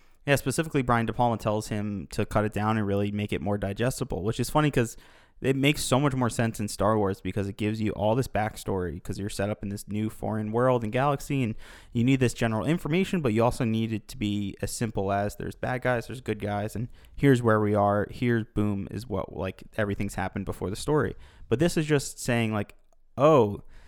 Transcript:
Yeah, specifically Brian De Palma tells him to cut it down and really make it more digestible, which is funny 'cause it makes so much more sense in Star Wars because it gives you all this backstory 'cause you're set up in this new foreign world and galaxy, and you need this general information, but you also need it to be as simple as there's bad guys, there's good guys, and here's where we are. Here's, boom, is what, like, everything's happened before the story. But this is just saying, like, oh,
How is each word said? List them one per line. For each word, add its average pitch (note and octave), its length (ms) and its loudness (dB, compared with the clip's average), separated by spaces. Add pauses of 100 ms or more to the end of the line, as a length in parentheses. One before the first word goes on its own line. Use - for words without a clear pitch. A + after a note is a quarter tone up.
(260)
Yeah, C#3+ 100 6
specifically D3 460 0
Brian A#2 240 2
De A2 60 -4
Palma A#2+ 240 2
tells G#2+ 320 -2
him G2+ 440 -4
to - 120 -2
cut G#2+ 220 0
it G#2 80 -4
down G#2+ 240 0
and G#2 80 0
really G2+ 260 0
make G#2 220 -4
it C#2+ 80 -4
more G#2 160 -2
digestible, G2+ 640 -4
which A2 180 -2
is A#2+ 80 -2
funny D3+ 220 4
'cause A#2+ 260 0 (440)
it C3+ 140 2
makes C#3 300 2
so B2+ 160 4
much C#3 160 2
more B2 120 2
sense A2+ 300 0
in G#2 80 -2
Star G#2+ 320 2
Wars G2 220 0
because G2 260 -4
it G2 100 -8
gives A2 240 -2
you G#2+ 120 0
all G#2+ 240 0
this C3 100 0
backstory F#2+ 720 -4
'cause G2 200 -8
you're G2+ 80 -4
set G2+ 200 -2
up G#2 140 -6
in G2+ 60 -6
this G2+ 180 -8
new G#2+ 240 -2
foreign G#2+ 400 -6
world B2 320 2
and G#2+ 100 -4
galaxy, C#3 520 0
and A2 100 -2 (380)
you A#2+ 100 0
need C3 160 4
this B2 160 4
general A2 320 0
information, F3 540 0
but B2 120 2
you A2+ 120 4
also B2 200 2
need A2+ 280 0
it G#2 160 -6
to - 80 -14
be G#2 440 -2
as G2 120 -4
simple G2+ 400 -2
as G2+ 240 -2
there's - 180 -8
bad B2+ 280 -4
guys, B2 260 0
there's A#2+ 120 -12
good G#2+ 200 -6
guys, G#2 340 -4
and A#2+ 140 -6 (260)
here's C3+ 260 6
where A2 200 4
we G#2 120 2
are. G2+ 380 4
Here's, A#2 420 0
boom, G#2 380 -2
is - 180 -8
what, F#2+ 280 -4
like, F#2 260 -6 (140)
everything's G2+ 400 -2
happened F#2+ 280 -4
before - 260 -6
the G#2+ 60 -4
story. C#3+ 380 0 (340)
But C#3+ 120 2
this F3 160 2
is D#3 100 2
just D3 320 0
saying, A#2 340 0
like, G#2 220 -2 (420)
oh, B2 460 6 (260)